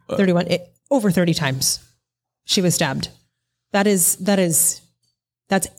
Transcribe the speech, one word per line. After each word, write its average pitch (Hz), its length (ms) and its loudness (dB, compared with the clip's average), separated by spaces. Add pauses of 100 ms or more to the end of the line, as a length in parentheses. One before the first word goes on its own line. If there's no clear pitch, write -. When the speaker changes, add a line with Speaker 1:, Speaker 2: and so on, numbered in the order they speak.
Speaker 1:
Uh, - 80 -4
Speaker 2:
Thirty-one, 175 300 2
it, 175 260 -4 (160)
over 214 220 2
thirty 170 240 0
times 131 440 -2 (680)
she - 180 0
was 175 100 2
stabbed. 135 360 -4 (640)
That 202 120 2
is, 196 320 2
that 196 220 0
is, 170 420 0 (680)
that's 190 180 -2 (120)